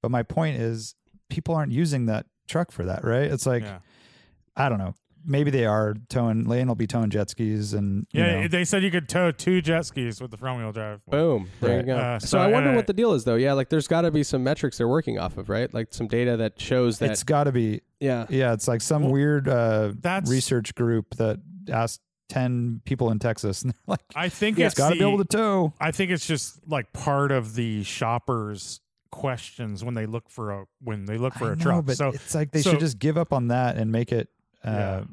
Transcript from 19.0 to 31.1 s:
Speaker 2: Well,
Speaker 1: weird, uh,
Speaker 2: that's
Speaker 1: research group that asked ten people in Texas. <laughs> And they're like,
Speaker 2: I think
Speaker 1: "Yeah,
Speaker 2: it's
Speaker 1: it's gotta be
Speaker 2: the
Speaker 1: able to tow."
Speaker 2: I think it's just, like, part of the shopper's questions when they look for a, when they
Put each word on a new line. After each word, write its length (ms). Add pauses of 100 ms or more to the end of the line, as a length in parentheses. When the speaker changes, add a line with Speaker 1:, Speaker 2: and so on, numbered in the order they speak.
Speaker 2:
Well, 100
Speaker 1:
weird, 340
uh, 520
Speaker 2:
that's 300
Speaker 1:
research 440
group 440
that 220 (300)
asked 320 (260)
ten 560
people 280
in 80
Texas. 420
<laughs> 20
And 100
they're 140
like, 140 (140)
Speaker 2:
I 120
think 300
Speaker 1:
"Yeah, 80
Speaker 2:
it's 80
Speaker 1:
it's 60
gotta 160
be 60
Speaker 2:
the 60
Speaker 1:
able 120
to 60
tow." 540
Speaker 2:
I 120
think 200
it's 140
just, 420
like, 260
part 380
of 240
the 280
shopper's 1000 (300)
questions 720
when 100
they 140
look 220
for 220
a, 140 (160)
when 240
they 140